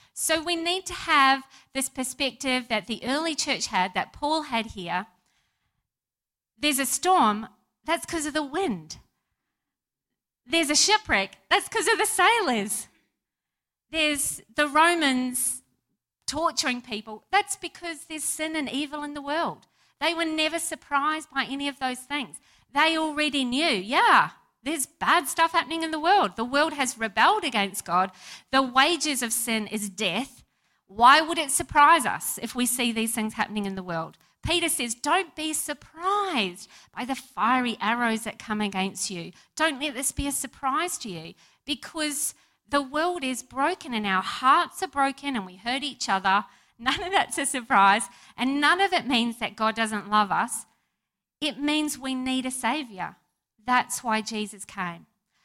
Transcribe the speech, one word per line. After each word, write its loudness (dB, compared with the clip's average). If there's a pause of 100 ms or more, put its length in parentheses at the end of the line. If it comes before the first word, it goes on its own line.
(140)
So 0
we -2
need -2
to -10
have 4 (280)
this -4
perspective -4
that -4
the -6
early -2
church -2
had, 0
that -4
Paul 0
had -4
here. -6 (1500)
There's 0
a 0
storm, 2 (360)
that's -2
'cause -4
of -4
the 0
wind. -4 (1500)
There's 0
a 2
shipwreck, 2 (140)
that's 2
'cause -2
of 4
the 2
sailors. 0 (1040)
There's -2 (140)
the 2
Romans 2 (600)
torturing -2
people, -10
that's 2
because -10
there's -8
sin -4
and -2
evil -4
in -8
the -10
world. -4 (340)
They 0
were -2
never 0
surprised -2
by -2
any -4
of -6
those -4
things. -6 (300)
They 4
already 0
knew, 0
yeah, 4 (320)
there's -4
bad 0
stuff 0
happening -2
in -4
the -2
world. 4
The -4
world 2
has -4
rebelled 2
against -2
God. 2 (400)
The 6
wages 2
of -4
sin -2
is -4
death. -4 (440)
Why 8
would -2
it -2
surprise 6
us -4
if -6
we 0
see 0
these -2
things -4
happening -4
in -6
the -6
world? -6 (240)
Peter 0
says, -4
"Don't -2
be -6
surprised -4 (240)
by -10
the -6
fiery -2
arrows 0
that -10
come -4
against -4
you." -10 (220)
Don't 0
let -6
this -4
be -4
a -2
surprise -4
to -10
you, -10 (300)
because -6 (340)
the 2
world -2
is -4
broken -2
and -2
our 2
hearts 2
are 0
broken 0
and -2
we -18
hurt -4
each -6
other. 2 (340)
None -2
of -4
that's 2
a 0
surprise, 4 (280)
and 0
none 4
of 2
it 2
means 0
that -6
God 0
doesn't -4
love 4
us. -2 (760)
It -4
means 0
we -4
need -2
a -6
saviour. -4 (480)
That's 0
why 0
Jesus -6
came. -10 (380)